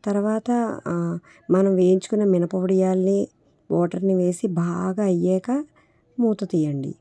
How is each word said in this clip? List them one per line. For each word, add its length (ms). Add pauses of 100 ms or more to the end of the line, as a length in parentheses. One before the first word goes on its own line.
తర్వాత, 800
ఆ, 320 (320)
మనం 240
వేయించుకున్న 480
మినప 320
వడియాల్ని, 720 (440)
వాటర్ని 440
వేసి 320
బాగా 560
అయ్యాక 600 (560)
మూత 240
తీయండి. 580